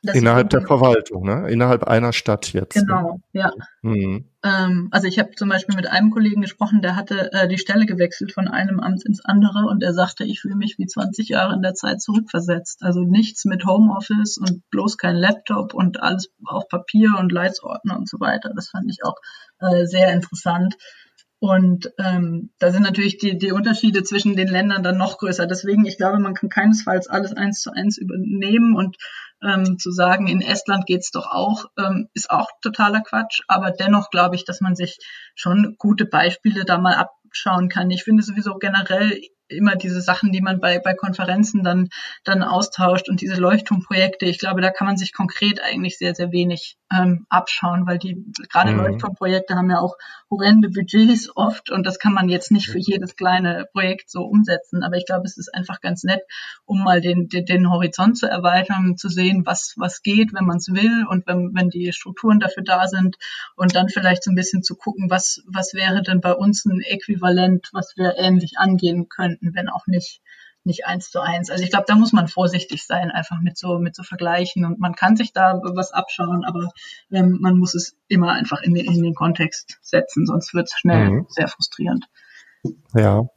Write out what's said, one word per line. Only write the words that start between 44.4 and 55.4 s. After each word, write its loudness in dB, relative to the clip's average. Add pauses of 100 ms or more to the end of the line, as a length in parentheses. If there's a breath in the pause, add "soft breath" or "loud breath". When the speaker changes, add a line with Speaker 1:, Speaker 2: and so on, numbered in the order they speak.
Speaker 1:
da 2
kann -2
man 0
sich -6
konkret -2
eigentlich -4
sehr, -2
sehr -4
wenig, -2 (160)
ähm, 2
abschauen, 0
weil -2
die, -8 (240)
gerade 2
Speaker 2:
Mhm. 2
Speaker 1:
Leuchtturmprojekte -2
haben 2
ja 2
auch -4 (340 loud breath)
horrende 6
Budgets 4
oft -2
und -2
das -4
kann 2
man 2
jetzt 0
nicht 4
für -4
jedes -4
kleine 0
Projekt -4
so -8
umsetzen. 0
Aber -2
ich -4
glaube, -2
es -10
ist -14